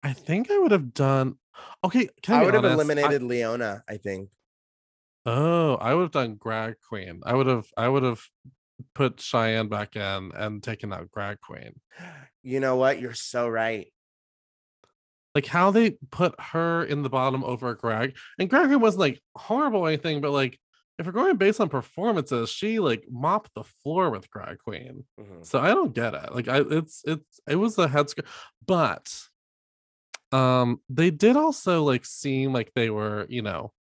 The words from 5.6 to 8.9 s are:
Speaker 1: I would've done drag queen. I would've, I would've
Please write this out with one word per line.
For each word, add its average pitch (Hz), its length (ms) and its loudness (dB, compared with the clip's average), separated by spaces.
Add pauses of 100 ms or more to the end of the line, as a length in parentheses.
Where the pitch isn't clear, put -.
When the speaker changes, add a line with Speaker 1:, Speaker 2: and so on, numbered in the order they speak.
Speaker 1:
I 117 180 0
would've 175 180 2
done 117 320 -2
drag 110 320 -4 (120)
queen. 92 380 -12
I 117 100 0
would've, 127 420 2
I 120 120 0
would've 131 400 -2 (640)